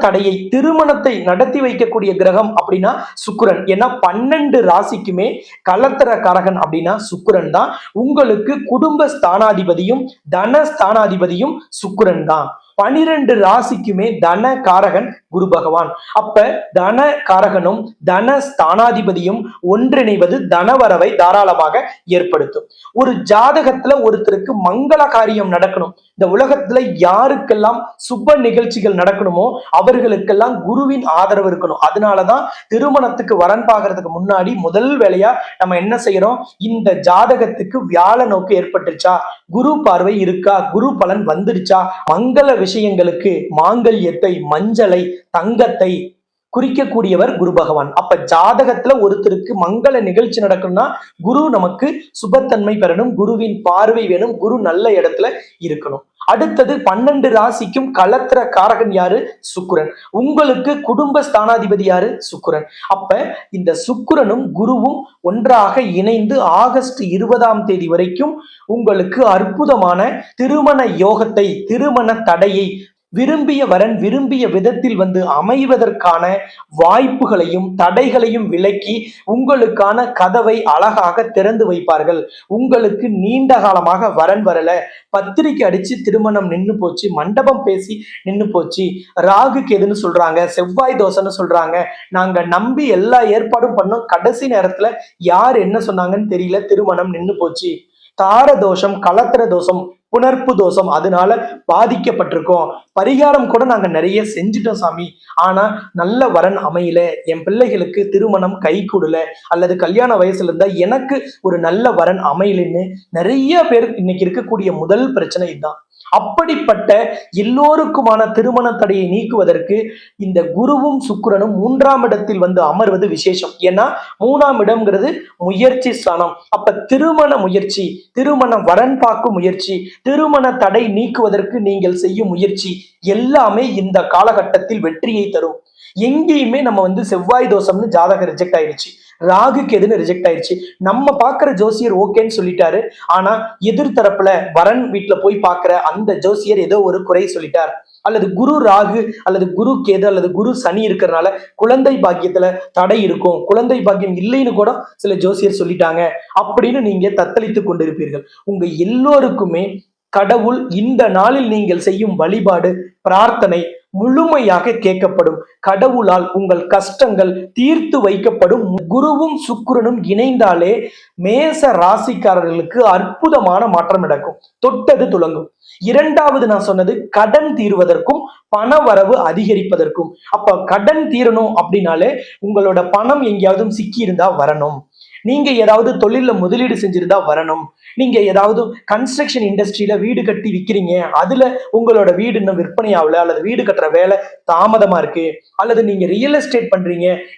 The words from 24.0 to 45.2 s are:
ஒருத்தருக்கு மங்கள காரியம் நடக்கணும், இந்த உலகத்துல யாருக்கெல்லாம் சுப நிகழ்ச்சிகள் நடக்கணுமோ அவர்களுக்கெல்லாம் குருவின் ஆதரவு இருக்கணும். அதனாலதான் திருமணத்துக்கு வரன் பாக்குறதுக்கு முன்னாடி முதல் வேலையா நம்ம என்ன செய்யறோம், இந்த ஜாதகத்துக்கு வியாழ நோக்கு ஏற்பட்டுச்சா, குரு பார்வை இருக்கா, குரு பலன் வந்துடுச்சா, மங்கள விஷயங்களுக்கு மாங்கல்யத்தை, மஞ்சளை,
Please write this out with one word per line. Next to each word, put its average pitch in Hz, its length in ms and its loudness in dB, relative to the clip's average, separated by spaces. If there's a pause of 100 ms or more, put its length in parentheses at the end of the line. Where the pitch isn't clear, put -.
ஒருத்தருக்கு 196 460 0 (140)
மங்கள 277 340 2 (140)
காரியம் 214 400 0
நடக்கணும், 185 360 0 (240)
இந்த 190 200 2
உலகத்துல 247 440 2 (260)
யாருக்கெல்லாம் 226 760 2 (280)
சுப 254 380 2
நிகழ்ச்சிகள் 214 560 0
நடக்கணுமோ 190 440 0 (340)
அவர்களுக்கெல்லாம் 226 760 2 (140)
குருவின் 269 360 -2 (140)
ஆதரவு 196 320 2
இருக்கணும். 170 380 -4
அதனாலதான் 208 580 2 (260)
திருமணத்துக்கு 240 680 0
வரன் 214 260 2
பாக்குறதுக்கு 185 480 0
முன்னாடி 190 360 0 (120)
முதல் 214 260 0 (120)
வேலையா 196 300 2 (280)
நம்ம 180 220 0
என்ன 214 120 -2 (120)
செய்யறோம், 196 320 0 (300)
இந்த 220 200 -2 (200)
ஜாதகத்துக்கு 214 680 2 (120)
வியாழ 185 280 4 (140)
நோக்கு 185 280 0
ஏற்பட்டுச்சா, 180 540 -2 (420)
குரு 277 140 2 (140)
பார்வை 185 300 2 (100)
இருக்கா, 185 320 0 (160)
குரு 220 160 0 (140)
பலன் 196 280 -2
வந்துடுச்சா, 185 500 0 (300)
மங்கள 254 380 2 (120)
விஷயங்களுக்கு 190 720 0 (280)
மாங்கல்யத்தை, 196 720 0 (200)
மஞ்சளை, 190 500 0 (340)